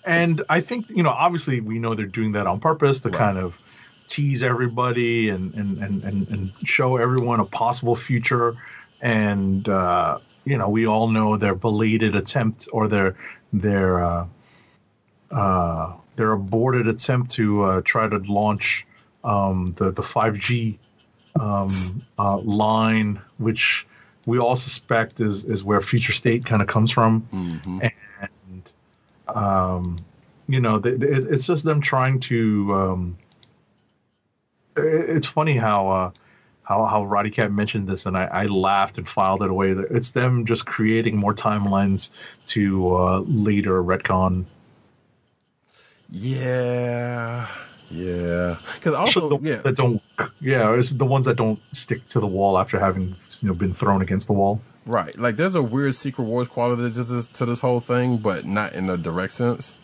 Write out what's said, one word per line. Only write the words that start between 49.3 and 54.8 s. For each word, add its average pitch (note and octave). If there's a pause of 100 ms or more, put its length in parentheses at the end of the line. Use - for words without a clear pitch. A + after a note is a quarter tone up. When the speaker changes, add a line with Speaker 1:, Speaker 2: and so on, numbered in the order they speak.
Speaker 1:
ones C#3+
Speaker 2:
yeah. B2
Speaker 1:
that C3
don't, A#2+ (380)
yeah, B2
it's B2
the C3+
ones C3
that B2
don't A2 (120)
stick -
to A#2+
the G#2
wall F#2+
after F#2+
having, F#2 (260)
you G#2
know, F#2
been F#2
thrown G2
against F#2
the G#2+
wall. G2+ (240)